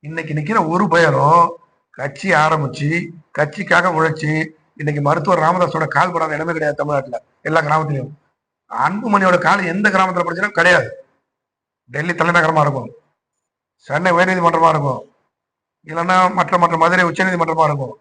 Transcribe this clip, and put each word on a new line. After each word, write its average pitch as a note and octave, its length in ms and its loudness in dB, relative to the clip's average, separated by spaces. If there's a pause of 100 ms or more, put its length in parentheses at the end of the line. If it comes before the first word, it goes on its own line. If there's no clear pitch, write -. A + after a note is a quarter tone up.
இன்னைக்கு D#3 340 -10
நிக்கிற F3 200 -2 (140)
ஒரு F#3 220 2
பயலும் D#3+ 500 4 (540)
கட்சி C#3+ 300 -8 (140)
ஆரம்பிச்சு D#3 460 0 (500)
கட்சிக்காக F3 580 0
உழைச்சு D#3 360 -2 (480)
இன்னைக்கு D3 260 -4
மருத்துவர் E3 380 0
ராமதாஸோட E3 500 0
கால் F3 200 2
படாத D#3 220 -2
இடமே D#3+ 200 -4
கிடையாது D3+ 240 -4
தமிழ்நாட்டுல, C#3 380 -4 (300)
எல்லா D#3+ 180 2
கிராமத்திலையும். D3 460 -2 (580)
அன்புமணியோட F#3+ 680 0 (100)
கால் F#3 260 2
எந்த G#3 220 -2
கிராமத்துல F#3 320 0
படிச்சாலும் F#3 320 -4
கிடையாது. E3+ 300 4 (1040)
டெல்லி D#3 300 -4
தலைநகரமா D#3+ 440 2
இருக்கும், C3 260 -4 (960)
சென்னை E3+ 300 0
உயர்நீதிமன்றமா E3+ 560 2
இருக்கும், C#3 300 -4 (840)
இல்லைன்னா E3+ 300 -2 (220)
மற்ற F3 240 0
மற்ற E3 200 0
மதுரை F3+ 280 2
உச்ச F#3 180 -2
நீதிமன்றமா D#3+ 400 0
இருக்கும். C#3 320 -6